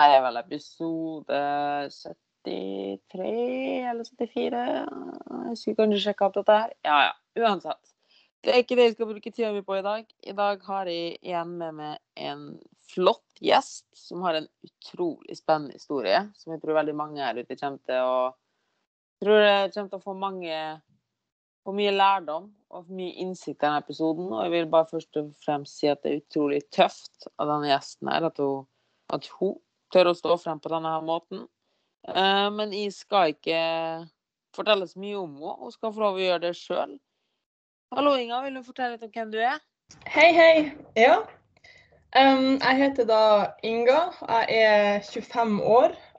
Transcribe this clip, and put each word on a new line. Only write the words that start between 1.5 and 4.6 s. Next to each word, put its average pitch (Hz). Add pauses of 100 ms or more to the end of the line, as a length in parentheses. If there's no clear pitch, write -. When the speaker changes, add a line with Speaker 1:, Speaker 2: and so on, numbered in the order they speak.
Speaker 1:
syttitre 196 (580)
eller 233
syttifire? 240 (800)